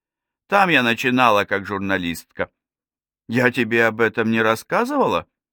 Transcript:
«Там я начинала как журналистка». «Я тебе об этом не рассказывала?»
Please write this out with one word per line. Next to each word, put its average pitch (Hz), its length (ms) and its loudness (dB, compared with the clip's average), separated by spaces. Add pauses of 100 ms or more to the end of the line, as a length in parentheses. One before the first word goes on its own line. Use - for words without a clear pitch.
(480)
«Там 196 220 2
я 139 140 2
начинала 117 640 2
как 98 200 -4
журналистка». 95 840 -6 (800)
«Я 123 220 2
тебе 117 340 0
об 110 160 0
этом 113 300 0
не 113 100 0
рассказывала?» 170 840 -2 (260)